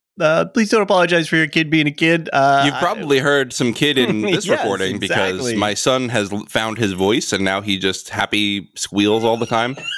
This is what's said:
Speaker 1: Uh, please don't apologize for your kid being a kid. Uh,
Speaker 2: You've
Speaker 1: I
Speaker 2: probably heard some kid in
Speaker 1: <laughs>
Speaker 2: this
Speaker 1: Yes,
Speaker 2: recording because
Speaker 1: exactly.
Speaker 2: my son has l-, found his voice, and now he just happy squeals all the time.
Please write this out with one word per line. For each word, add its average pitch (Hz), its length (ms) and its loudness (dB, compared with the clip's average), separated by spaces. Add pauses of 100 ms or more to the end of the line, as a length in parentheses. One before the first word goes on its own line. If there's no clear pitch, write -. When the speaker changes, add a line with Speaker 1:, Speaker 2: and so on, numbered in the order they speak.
(180)
Speaker 1:
Uh, 165 260 2
please 214 260 0
don't 220 100 4
apologize 175 480 2
for - 60 -2
your 160 140 2
kid 160 220 0
being 156 180 2
a - 20 0
kid. 165 420 0
Uh, 139 340 4
Speaker 2:
You've 143 80 0
Speaker 1:
I - 40 -6
Speaker 2:
probably 151 400 0
heard 139 340 0
some 120 220 0
kid 147 240 0
in 107 240 0
Speaker 1:
<laughs> - 0 -
Speaker 2:
this 156 240 -2
Speaker 1:
Yes, 277 160 0
Speaker 2:
recording 95 380 -2
because 95 340 -2
Speaker 1:
exactly. 117 220 -4
Speaker 2:
my 104 180 0
son 131 360 0
has 104 220 -2
l-, 104 160 -6
found 110 300 -4
his 104 140 0
voice, 95 400 0
and 98 120 -2
now 95 160 0
he 101 180 -4
just 92 320 -4
happy 104 680 -2
squeals 104 480 0
all 117 120 2
the 117 100 -4
time. 120 300 -2 (220)